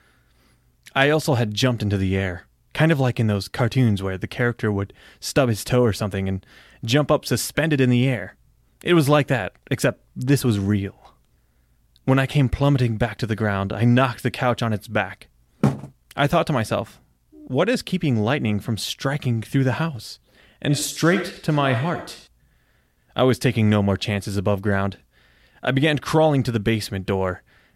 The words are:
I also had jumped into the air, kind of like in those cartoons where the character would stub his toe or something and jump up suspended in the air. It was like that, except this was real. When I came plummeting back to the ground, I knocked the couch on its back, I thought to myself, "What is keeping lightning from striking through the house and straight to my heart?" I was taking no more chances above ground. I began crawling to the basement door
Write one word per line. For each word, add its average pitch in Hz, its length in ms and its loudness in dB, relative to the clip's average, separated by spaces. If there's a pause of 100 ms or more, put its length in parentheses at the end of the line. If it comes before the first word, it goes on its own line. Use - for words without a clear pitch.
(960)
I 139 140 4
also 156 260 2
had 113 180 0
jumped 117 300 0
into 104 140 0
the 95 180 0
air, 92 320 -4 (260)
kind 160 180 2
of 143 80 2
like 127 200 0
in 113 80 2
those 101 200 -2
cartoons 117 540 0
where 95 160 -4
the 98 100 -8
character 120 440 -4
would 98 220 -4 (260)
stub 135 300 0
his 107 140 -2
toe 123 200 2
or 107 100 2
something 98 360 -4
and 95 160 -6 (400)
jump 135 260 0
up 147 140 2
suspended 143 560 -2
in 127 80 4
the 123 180 2
air. 107 280 -6 (480)
It 175 100 0
was 147 160 4
like 147 180 4
that, 110 260 -2 (160)
except 127 320 -2 (140)
this 127 300 0
was 107 140 2
real. 98 360 -2 (1120)
When 131 140 4
I 135 60 0
came 135 240 2
plummeting 131 480 2
back 117 220 -4
to 110 80 -4
the 107 80 -4
ground, 98 360 -2
I 107 120 -2
knocked 120 400 4
the 123 80 -2
couch 123 320 -2
on 110 100 0
its 101 140 -6
back, 101 400 -4 (920)
I 143 80 4
thought 165 200 0
to 156 60 0
myself, 110 460 -4 (320)
"What 156 380 -2
is 247 120 -2
keeping 151 360 -2
lightning 110 420 0
from 110 180 -4
striking 135 640 -4
through 135 220 -2
the 127 160 0
house 160 400 -8 (420)
and 147 160 0
straight - 680 -2
to 160 100 0
my 143 180 2
heart?" 139 560 -4 (880)
I - 80 2
was 131 160 4
taking 113 300 2
no 104 120 4
more 98 140 2
chances 101 400 -4
above 101 260 0
ground. 98 360 0 (680)
I 123 80 0
began 143 260 2
crawling 151 460 2
to 120 80 -2
the 113 80 0
basement 104 460 -2
door 95 360 0 (340)